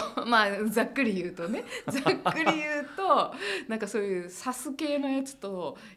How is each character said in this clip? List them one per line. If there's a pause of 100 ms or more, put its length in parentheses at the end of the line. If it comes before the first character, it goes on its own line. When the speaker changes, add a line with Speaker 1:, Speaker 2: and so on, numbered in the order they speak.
(160)
Speaker 1:
う。
<laughs>
ま
あ、
ざ
っ
く
り
言
う
と
ね。 (120)
Speaker 2:
<laughs>
Speaker 1:
ざ
っ (300)
く
り
言
う
と、 (340)
な
ん
か
そ
う
い
う
サ
ス
系
の
や
つ
と (180)